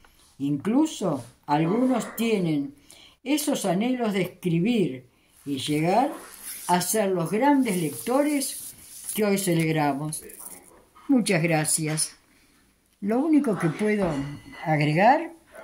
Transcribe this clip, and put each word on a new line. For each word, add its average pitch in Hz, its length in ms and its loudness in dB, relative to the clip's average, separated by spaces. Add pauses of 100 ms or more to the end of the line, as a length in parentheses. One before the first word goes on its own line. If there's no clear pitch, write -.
(400)
Incluso 165 840 -2 (220)
algunos 202 720 0
tienen 175 580 0 (500)
esos 285 420 -2
anhelos 220 480 0
de 190 100 0
escribir 170 840 0 (400)
y 139 140 -6
llegar 180 520 2 (580)
a 175 120 2
ser 202 300 0
los 170 200 -2
grandes 240 460 2
lectores 262 960 -2 (420)
que 214 80 -2
hoy 202 140 2
celebramos. 156 840 0 (840)
Muchas 202 340 2
gracias. 156 720 0 (880)
Lo 214 200 0
único 285 380 2
que 165 120 0
puedo 202 420 0 (540)
agregar 170 640 4 (320)